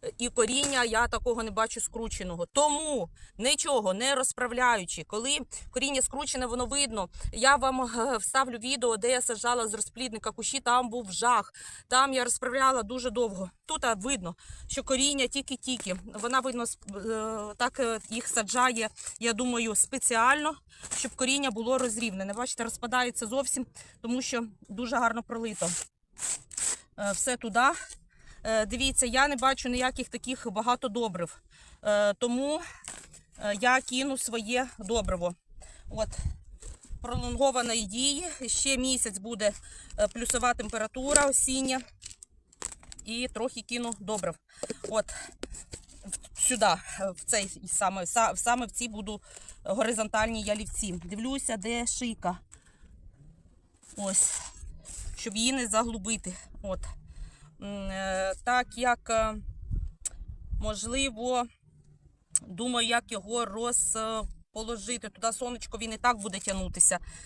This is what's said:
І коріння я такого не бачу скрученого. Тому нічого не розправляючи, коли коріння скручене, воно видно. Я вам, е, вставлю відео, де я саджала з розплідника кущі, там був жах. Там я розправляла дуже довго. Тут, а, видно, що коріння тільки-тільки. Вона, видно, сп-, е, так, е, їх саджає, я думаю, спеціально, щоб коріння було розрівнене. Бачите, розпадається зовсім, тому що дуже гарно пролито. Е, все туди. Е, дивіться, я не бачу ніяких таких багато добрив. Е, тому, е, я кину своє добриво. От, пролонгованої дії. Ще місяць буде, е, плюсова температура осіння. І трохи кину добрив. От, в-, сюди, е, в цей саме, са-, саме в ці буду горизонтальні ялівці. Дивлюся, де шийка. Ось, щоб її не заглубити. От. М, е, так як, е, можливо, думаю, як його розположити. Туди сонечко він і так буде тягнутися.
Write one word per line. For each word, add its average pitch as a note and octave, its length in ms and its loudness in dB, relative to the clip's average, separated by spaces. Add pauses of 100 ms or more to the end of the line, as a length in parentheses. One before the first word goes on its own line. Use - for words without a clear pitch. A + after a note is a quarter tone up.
(180)
І D4 100 -2
коріння C4 560 2
я A3+ 240 4
такого A#3 340 0
не A3 80 -4
бачу A3 300 0
скрученого. F3+ 680 -4
Тому D4 600 2 (300)
нічого B3 560 2
не C4 200 2
розправляючи, A#3+ 880 0
коли B3+ 340 0 (320)
коріння C4 320 0
скручене, C4 440 -2
воно B3 200 -2
видно. A#3+ 420 -2 (240)
Я C4 240 6
вам, C4 260 2
е, A#3+ 340 0
вставлю B3 420 2
відео, B3 380 0
де A3+ 140 0
я B3+ 120 2
саджала A#3+ 460 0
з G#3 60 -6
розплідника A3+ 560 -6
кущі, B3 300 -4
там B3 280 4
був A3 240 -8
жах. A3+ 400 4 (360)
Там C4+ 240 6
я B3+ 120 2
розправляла B3+ 580 2
дуже B3 280 -4
довго. G3 400 -2 (160)
Тут, D#4 180 -4
а, A#3 100 4
видно, G3 400 -4 (340)
що - 140 -4
коріння C4+ 440 2
тільки-тільки. B3 720 -4 (180)
Вона, A#3+ 260 0
видно, B3 240 0
сп-, G3+ 460 -8
е, G#3+ 460 -4
так, A#3+ 240 0
е, A3+ 200 0 (100)
їх A3+ 180 -4
саджає, A3+ 600 2 (320)
я A#3 120 2
думаю, A#3 420 0
спеціально, C4+ 800 4 (420)
щоб - 200 -4
коріння C4+ 340 2
було A#3 280 2
розрівнене. G#3+ 540 -2
Бачите, A#3+ 320 -4
розпадається A#3+ 600 -2
зовсім, B3+ 400 0 (340)
тому B3 220 -2
що A#3 220 -2 (240)
дуже A#3 280 -2
гарно A#3 260 2
пролито. A3+ 460 -4 (1300)
Е, G3+ 140 0
все B3 240 0
туди. A#3 240 0 (840)
Е, A3 220 2
дивіться, B3+ 400 2
я C4 220 6
не C#4+ 80 0
бачу C4 320 2
ніяких B3+ 400 0
таких A#3+ 420 -6
багато A#3+ 380 2
добрив. G3+ 540 -4 (420)
Е, G#3 300 4
тому, C4+ 460 0 (800)
е, G#3 220 -2
я B3 200 8
кину C4+ 380 0
своє A#3 500 0 (100)
добриво. F#3 560 0 (560)
От, A3 180 -2 (920)
пролонгованої A#3+ 840 2
дії. C#4 420 0 (180)
Ще C4 300 2
місяць B3 420 0
буде, G#3 340 -2 (460)
е, G#3 100 4
плюсова A#3+ 460 0
температура B3+ 720 2
осіння. C4 540 0 (1200)
І A3+ 300 -4
трохи A3+ 280 -4
кину A#3+ 380 -4
добрив. F#3 340 -4 (540)
От, G#3+ 180 0 (960)
в-, - 360 -10
сюди, A3 260 4
е, F#3+ 440 0
в F3 140 -12
цей G3+ 420 -2
саме, G3 360 0
са-, F#3+ 340 2
саме A#3+ 300 2
в G3 40 -8
ці A#3+ 180 -6
буду G#3 320 -8 (440)
горизонтальні A3 800 0
ялівці. G#3 500 -2
Дивлюся, A3 640 -4
де A#3 300 -2
шийка. G#3+ 520 -2 (1600)
Ось, G3 440 2 (760)
щоб G#3 200 -6
її A#3+ 160 2
не B3+ 140 0
заглубити. A3 680 0 (280)
От. F#3+ 180 -4 (800)
М, G3 280 -6
е, F#3+ 440 -2 (100)
так B3 220 4 (100)
як, A#3+ 340 2
е, A3 240 2 (1300)
можливо, A#3+ 840 0 (960)
думаю, A#3 460 0
як A#3 240 2
його A3 320 -2
розположити. A3 1600 -2
Туди G#3+ 240 -2
сонечко A#3+ 460 -6
він A3 140 -4
і A3 40 -6
так A#3+ 200 4
буде G3+ 220 -6
тягнутися. F#3+ 600 4 (280)